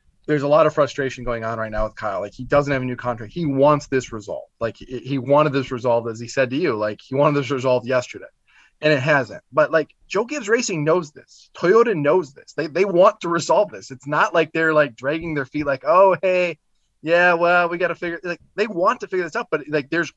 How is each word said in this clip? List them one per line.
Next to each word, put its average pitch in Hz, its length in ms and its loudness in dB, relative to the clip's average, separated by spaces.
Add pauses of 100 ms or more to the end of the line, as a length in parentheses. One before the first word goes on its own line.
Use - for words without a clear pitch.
(260)
there's 151 160 0
a 143 60 -2
lot 151 200 6
of 151 60 -6
frustration 131 500 -2
going 117 200 -6
on 113 140 -6
right 110 120 -6
now 107 140 -2
with 107 120 -6
Kyle. 98 240 -6
Like, 104 120 -8
he 127 120 -14
doesn't 143 280 2
have 131 80 -2
a 127 40 -6
new 123 100 -6
contract. 117 380 -8
He 175 120 -6
wants 143 440 2
this 131 240 -2
resolved. 104 480 -12
Like, 113 160 -4
he, 123 240 -12
he 135 180 -6
wanted 143 340 4
this 135 200 -2
resolved, 117 360 -2
as 113 120 -10
he 117 80 -12
said 135 220 0
to 127 60 -4
you. 151 200 -2
Like, 107 260 -4
he 131 140 -8
wanted 147 240 4
this 127 100 -4
resolved 127 360 0
yesterday, 123 400 -4 (540)
and 151 120 2
it 139 80 2
hasn't. 131 420 0 (100)
But, 147 200 2
like, 156 240 0 (100)
Joe 202 180 -2
Gibbs 247 240 -10
Racing 208 360 0
knows 160 260 0
this. - 440 -20
Toyota 220 420 4
knows 151 380 0
this. - 180 -20
They, 160 160 -6
they 156 160 0
want 196 380 4
to 175 60 -6
resolve 170 440 0
this. 101 180 -16
It's 131 160 -16
not 160 260 0
like 160 200 0
they're, 160 200 0
like, 147 220 2
dragging 160 400 -6
their 143 100 -4
feet, 147 220 -6
like, 139 180 -4
"Oh, 180 380 6
hey, 180 340 0 (480)
yeah, 175 300 4
well, 175 340 2
we 175 100 -6
gotta 170 180 -2
figure," 170 260 -8
like, 175 180 -8 (140)
they 220 140 -2
want 208 320 0
to 185 80 -12
figure 185 160 -2
this 160 100 -10
out, 233 160 -6
but, 151 180 -4
like, 147 220 -2
there's 165 260 -2